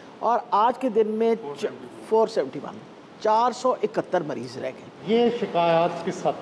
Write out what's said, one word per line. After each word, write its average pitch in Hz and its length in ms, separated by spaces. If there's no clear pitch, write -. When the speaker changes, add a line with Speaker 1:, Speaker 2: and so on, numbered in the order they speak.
Speaker 1:
और 226 300
आज 226 260
के 262 100
दिन 214 200
में 226 260
च-, 143 320
फ़ोर 220 180
सेवेंटी 151 300
वन, 113 220
चार 226 300
सौ 247 320
इकहत्तर 202 380
मरीज 127 360
रह 131 120
गए। - 440
Speaker 2:
ये 240 160
शिकायत 170 760
किस - 220
हद 143 160